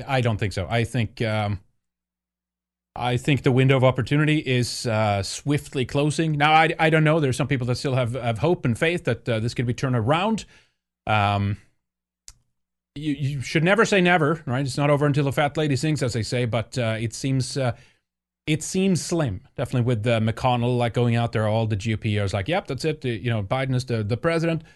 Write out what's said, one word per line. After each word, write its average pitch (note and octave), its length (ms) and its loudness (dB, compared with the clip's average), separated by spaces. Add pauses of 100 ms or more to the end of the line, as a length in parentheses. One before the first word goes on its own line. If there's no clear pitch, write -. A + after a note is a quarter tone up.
I C3+ 140 0
don't A#2 180 0
think G2+ 140 -2
so. F2+ 180 -4
I A#2 140 0
think, A2+ 380 -4
um, G#2+ 400 -2 (1300)
I B2 220 -2
think C#3 260 0
the C#3 80 4
window C3 260 4
of B2 60 2
opportunity D3 560 2
is, B2+ 460 -2
uh, G#2+ 380 2
swiftly C#3+ 640 -4
closing. D3+ 480 0
Now, D3 180 2
I, D#3+ 260 6
I D#3+ 120 4
don't D#3+ 160 4
know. D#3 140 4
There's C3 180 0
some C3+ 100 0
people B2+ 200 -2
that B2 80 0
still C3 200 -2
have, B2 180 0
have A#2 260 -2
hope F3 260 0
and A#2 120 2
faith E3+ 280 0
that, B2 240 -2
uh, A2 100 0
this A#2 140 -4
could A#2+ 140 -2
be B2 60 0
turned B2+ 220 -2
around. E3 500 0 (600)
Um, G2+ 500 2 (1400)
you, D3 180 -2
you C#3 280 -4
should D#3 220 0
never G3+ 220 4
say G3 160 4
never, E3+ 440 2
right? C3 200 -2
It's B2+ 120 -6
not C#3+ 120 2
over D3 160 4
until D3 180 2
the C#3 80 0
fat D3 240 0
lady D3+ 220 0
sings, D#3 260 -2
as A2+ 100 -2
they A#2 100 -2
say. B2 220 -2
But, A2+ 320 -4
uh, A2+ 220 -2
it A2+ 140 -4
seems, C3+ 440 -4
uh, B2+ 160 -2 (720)
it D3+ 160 0
seems F#3+ 360 0
slim, C#3+ 420 -4 (140)
definitely B2+ 300 -2
with, A#2+ 220 0
uh, A#2 120 2
McConnell, A#2+ 560 0
like, A#2+ 180 0
going A#2+ 220 2
out A#2 160 0
there. A2 160 0
All A2 200 0
the G#2+ 80 -2
G A2 180 -2
O G#2 40 -2
P G#2 200 -2
is G2+ 160 -2
like, G2 140 -4
"Yep, F3+ 180 -2
that's C3+ 180 -8
it. D#3 220 -4
Uh, B2 40 -2
you A#2 200 -4
know, A2 140 -2
Biden C3 320 -2
is B2 100 -2
the, A2+ 180 -2
the G#2+ 140 -2
president, E3 460 -2 (120)